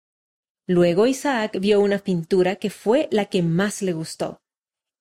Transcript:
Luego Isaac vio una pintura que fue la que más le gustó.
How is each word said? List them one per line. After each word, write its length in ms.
Luego 400
Isaac 520
vio 200
una 200
pintura 580
que 120
fue 420
la 140
que 160
más 400
le 120
gustó. 480